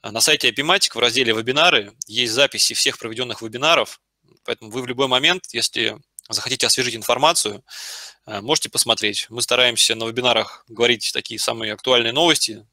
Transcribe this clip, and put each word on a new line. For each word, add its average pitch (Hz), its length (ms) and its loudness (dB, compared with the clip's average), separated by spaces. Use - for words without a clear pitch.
А, 113 100 -12
на 110 100 -2
сайте 151 280 4
Апиматик 151 480 2
в - 20 -6
разделе 117 360 2
"Вебинары" 123 600 2
есть 113 260 -2
записи 120 420 2
всех - 240 -2
проведённых 113 440 -8
вебинаров, 123 580 0
поэтому 113 260 -8
вы 127 120 -6
в 127 40 -8
любой 127 200 -2
момент, 147 460 2
если 113 460 -2
захотите 123 360 -2
освежить 120 300 0
информацию, 120 680 0
а, 107 160 -8
можете 127 300 -2
посмотреть. 107 580 -2
Мы 120 140 -6
стараемся 120 520 2
на 113 100 -6
вебинарах 113 600 0
говорить 117 460 0
такие 113 260 -8
самые 113 360 -4
актуальные 117 380 2
новости 143 600 0